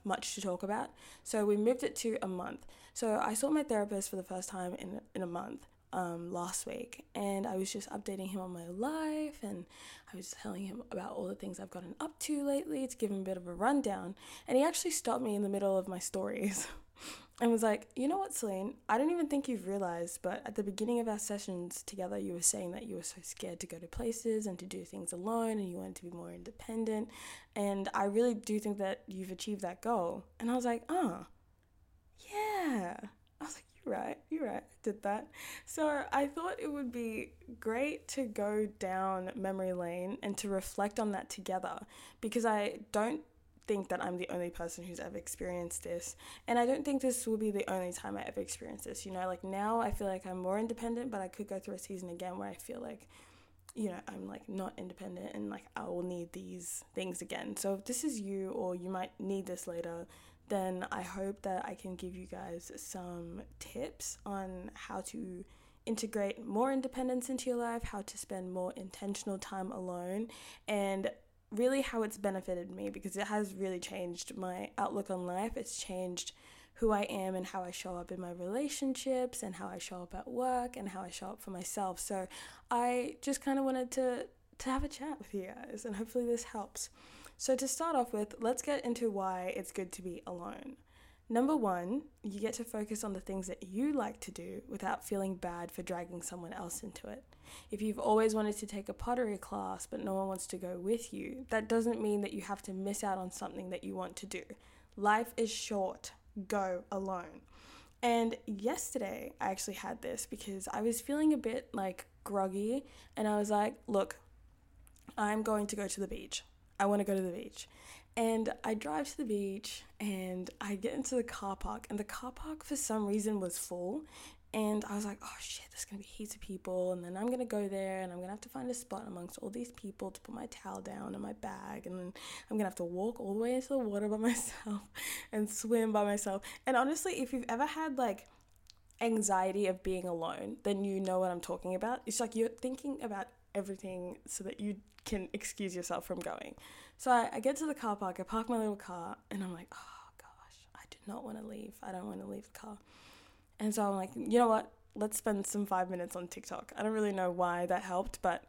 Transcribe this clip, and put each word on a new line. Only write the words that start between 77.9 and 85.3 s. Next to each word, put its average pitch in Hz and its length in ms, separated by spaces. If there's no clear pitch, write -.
up 175 140
in 185 100
my 175 120
relationships 254 1080
and 190 120
how 190 140
I 185 100
show 180 240
up 175 120
at - 120
work 247 500
and 196 120
how 190 140
I 180 80
show 190 180
up 214 120
for 196 120
myself. 185 480
So 190 260
I 247 520
just 277 220
kinda 269 180
wanted 262 300
to, 254 340
to 254 120
have 269 120
a 285 60
chat 285 300
with - 140